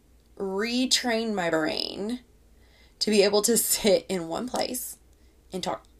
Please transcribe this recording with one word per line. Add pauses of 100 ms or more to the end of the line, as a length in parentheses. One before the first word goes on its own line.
(380)
retrain
my
brain (800)
to
be
able
to
<laughs>
sit
in
one
place (560)
and
talk (180)